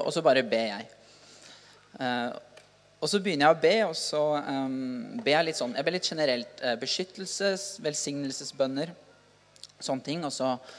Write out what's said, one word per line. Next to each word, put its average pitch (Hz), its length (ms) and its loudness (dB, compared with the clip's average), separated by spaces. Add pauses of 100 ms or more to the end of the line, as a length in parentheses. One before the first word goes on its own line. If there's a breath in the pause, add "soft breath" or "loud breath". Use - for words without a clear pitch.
og 156 80 -2
så 165 120 0
bare 131 220 6
ber 113 240 0
jeg. 104 160 -8 (1120 loud breath)
Eh, 123 300 -2 (680)
og 156 140 -2
så 202 100 2
begynner 160 240 4
jeg 160 120 8
å 151 40 -14
be, 160 120 8 (120)
og 160 140 -2
så, - 200 -2 (220)
ehm, 131 800 -4
ber 139 140 4
jeg 165 100 4
litt 160 140 -2
sånn, 123 180 -4
jeg 143 80 -4
ber 165 80 0
litt 180 160 -4
generelt, 135 560 -2
eh, 123 160 0
beskyttelse, 185 680 -4 (340)
velsignelsesbønner, 143 1040 -4 (880)
sånne 135 260 -4
ting, 139 220 -4
og 139 80 -4
så, 127 220 0 (240 loud breath)